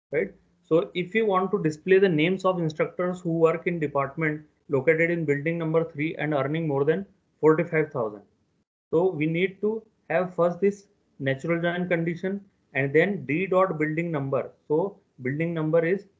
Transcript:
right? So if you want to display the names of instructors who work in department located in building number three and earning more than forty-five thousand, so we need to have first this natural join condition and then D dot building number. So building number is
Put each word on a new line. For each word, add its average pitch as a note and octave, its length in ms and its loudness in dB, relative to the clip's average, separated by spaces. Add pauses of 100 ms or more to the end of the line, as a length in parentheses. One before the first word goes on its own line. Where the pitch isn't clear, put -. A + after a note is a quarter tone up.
(120)
right? F3+ 200 -2 (340)
So E3 280 0
if F3+ 220 -4
you A3 100 2
want F#3+ 260 2
to G3 100 0
display E3 380 2
the G3 100 4
names F3 360 2
of F3+ 140 2
instructors F3 640 -4
who E3+ 180 -4
work E3 260 2
in F3 140 -2
department D3+ 640 -2 (280)
located D#3+ 400 2
in E3+ 160 -2
building C#3+ 320 -2
number E3 260 0
three D#3+ 320 -6
and D3+ 180 -4
earning D3 340 -2
more C#3 180 0
than F#3 200 0 (360)
forty-five D#3 500 2
thousand, G#2+ 300 -4 (720)
so E3 200 2
we D3+ 140 -2
need F3+ 360 -2
to A3 220 -2 (260)
have F3+ 260 -2
first F3 260 0
this G3+ 260 0 (320)
natural D#3 420 -2
join F3 260 -2
condition F3+ 540 -2 (320)
and C#3 200 -2
then E3 320 2
D D#3 220 -2
dot F3+ 320 2
building D#3 320 -2
number. C3+ 400 -2 (160)
So F3 300 -2 (240)
building D3+ 320 -4
number D#3+ 300 2
is F#3+ 220 -2 (140)